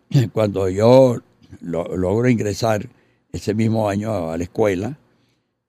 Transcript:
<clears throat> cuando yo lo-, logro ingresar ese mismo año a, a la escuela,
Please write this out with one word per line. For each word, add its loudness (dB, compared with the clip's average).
<clears throat> 2
cuando 0
yo 6
lo-, -6
logro 0
ingresar -2
ese -6
mismo 0
año -4
a, -6
a -6
la -6
escuela, -4